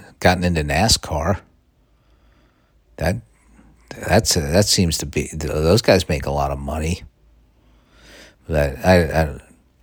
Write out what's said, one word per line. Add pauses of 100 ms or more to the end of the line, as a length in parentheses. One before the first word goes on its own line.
(180)
gotten
into
nascar. (1600)
That, (760)
that's
a,
that
seems
to
be,
th-,
those
guys
make
a
lot
of
money. (1500)
But
I,
I, (420)